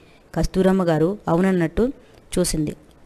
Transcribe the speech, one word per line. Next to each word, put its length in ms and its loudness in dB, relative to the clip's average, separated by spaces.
కస్తూరమ్మ 480 0
గారు 340 0
అవునన్నట్టు 640 0
చూసింది. 360 -2